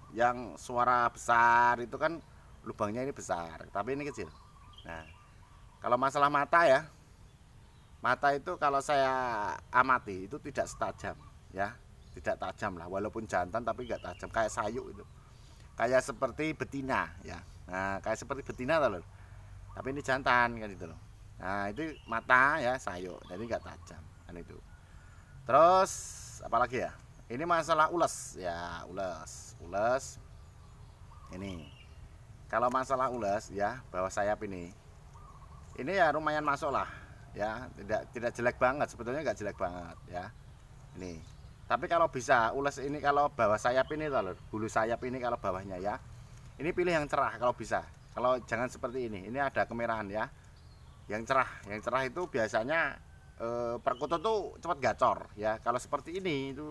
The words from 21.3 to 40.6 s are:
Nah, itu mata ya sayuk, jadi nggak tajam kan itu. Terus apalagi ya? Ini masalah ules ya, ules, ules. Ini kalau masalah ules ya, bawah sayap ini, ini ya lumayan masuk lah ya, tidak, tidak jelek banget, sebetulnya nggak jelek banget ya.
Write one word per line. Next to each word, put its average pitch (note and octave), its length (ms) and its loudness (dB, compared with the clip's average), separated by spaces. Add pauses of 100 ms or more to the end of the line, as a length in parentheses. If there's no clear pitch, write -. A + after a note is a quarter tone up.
Nah, G2+ 240 -2
itu C#3+ 260 -6 (140)
mata B2+ 560 6
ya B2+ 160 2
sayuk, F2+ 480 -6
jadi F2+ 160 -8
nggak A2+ 200 -2
tajam E2+ 380 -14 (220)
kan F2 160 -14
itu. E2+ 160 -14 (880)
Terus F3 480 8 (500)
apalagi A#2 460 2
ya? D#2 80 -12 (320)
Ini B2 160 -4
masalah D#3+ 480 4
ules - 480 0
ya, E2+ 480 -6
ules, F2 720 -8
ules. G2+ 560 -2 (1200)
Ini F2+ 320 -10 (800)
kalau A#2+ 240 2
masalah B2+ 400 0
ules A2 400 -2
ya, G#2 400 -2
bawah F#2 160 0
sayap G2+ 400 0
ini, F2+ 240 -8 (1040)
ini B2+ 160 -4
ya F#3 240 6
lumayan D3+ 320 0
masuk C#3+ 240 0
lah G#2 160 2 (480)
ya, A2 400 -4
tidak, G2 400 -4
tidak A#2 160 -2
jelek A#2+ 240 0
banget, C3 320 2
sebetulnya B2+ 400 -6
nggak A2 160 -2
jelek G2 160 -6
banget F2 380 -6 (100)
ya. F2 240 -8 (640)